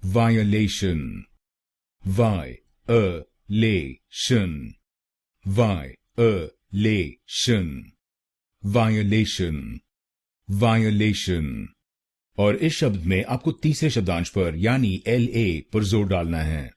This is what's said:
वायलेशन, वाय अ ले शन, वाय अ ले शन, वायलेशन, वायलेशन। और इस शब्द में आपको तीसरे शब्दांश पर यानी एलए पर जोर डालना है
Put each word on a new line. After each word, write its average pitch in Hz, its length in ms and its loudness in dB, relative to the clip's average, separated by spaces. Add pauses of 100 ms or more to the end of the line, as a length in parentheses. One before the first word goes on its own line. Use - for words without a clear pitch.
वायलेशन, 101 1200 0 (800)
वाय 95 440 0 (380)
अ 98 340 2 (280)
ले 101 460 0 (140)
शन, 85 600 -2 (760)
वाय 98 480 0 (240)
अ 107 280 2 (280)
ले 101 400 0 (120)
शन, 85 680 -2 (720)
वायलेशन, 101 1160 0 (720)
वायलेशन। 101 1160 0 (680)
और 127 180 4
इस 156 160 0
शब्द 101 320 0
में 95 200 2
आपको 123 280 -4
तीसरे 156 380 0
शब्दांश 87 380 -2
पर 87 280 -2
यानी 107 500 0
एलए 113 540 0 (120)
पर 107 120 0
जोर 104 240 2
डालना 85 300 -2
है 78 380 -4